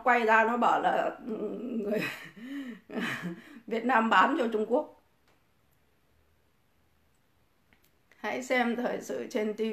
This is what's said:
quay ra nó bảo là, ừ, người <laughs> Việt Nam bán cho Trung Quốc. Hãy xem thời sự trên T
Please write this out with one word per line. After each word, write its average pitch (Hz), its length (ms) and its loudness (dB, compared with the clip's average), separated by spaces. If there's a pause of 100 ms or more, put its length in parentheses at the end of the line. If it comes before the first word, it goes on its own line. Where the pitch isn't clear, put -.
quay 240 220 4
ra 220 180 6
nó 233 140 2
bảo 190 240 4
là, 170 300 2 (160)
ừ, 214 100 -6 (240)
người 214 400 -4 (880)
<laughs> - 160 -6 (640)
Việt 233 180 -4
Nam 226 240 2
bán 214 300 6
cho 240 140 0
Trung 214 160 0
Quốc. 302 340 -2 (3250)
Hãy 233 260 -6
xem 240 320 0
thời 240 260 -2
sự - 280 -8
trên 214 240 -2
T 208 60 -8 (140)